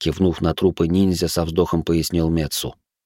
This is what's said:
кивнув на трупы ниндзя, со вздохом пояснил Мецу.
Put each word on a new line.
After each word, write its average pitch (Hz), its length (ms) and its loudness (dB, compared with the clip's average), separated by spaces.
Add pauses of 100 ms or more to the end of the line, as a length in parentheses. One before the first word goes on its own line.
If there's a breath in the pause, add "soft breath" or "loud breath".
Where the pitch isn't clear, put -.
кивнув 85 380 0
на 82 120 2
трупы 87 340 0
ниндзя, 90 400 2
со 85 180 -2
вздохом 82 380 0
пояснил 82 460 0
Мецу. 78 460 -4 (300)